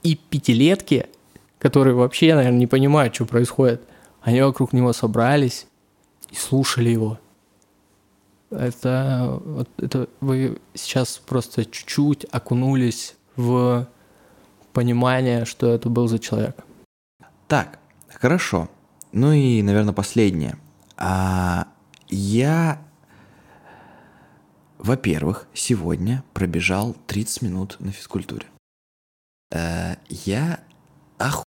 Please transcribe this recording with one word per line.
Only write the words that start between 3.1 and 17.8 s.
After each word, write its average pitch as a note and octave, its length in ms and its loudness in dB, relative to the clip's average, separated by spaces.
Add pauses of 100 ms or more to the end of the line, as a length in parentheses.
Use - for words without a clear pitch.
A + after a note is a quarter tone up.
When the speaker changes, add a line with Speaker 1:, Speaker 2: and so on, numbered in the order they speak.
Speaker 1:
что A#2+ 100 -2
происходит, A#2+ 580 0 (380)
они B2 220 2
вокруг C3+ 300 0
него B2 200 2
собрались A#2+ 760 0 (640)
и - 60 -16
слушали C3 540 0
его. A2 280 0 (1300)
Это, C3 920 -2
вот C#3 240 -8 (100)
это C3 300 -4 (120)
вы C3 400 -2 (140)
сейчас - 440 -4
просто - 460 -4
чуть-чуть - 640 -2
окунулись B2+ 880 -2 (200)
в B2 520 0 (840)
понимание, B2 720 2
что - 260 -2
это A#2 180 0
был A#2 200 2
за A2+ 100 0
человек. G#2+ 380 -4 (920)
Speaker 2:
Так, C3 300 -2 (300)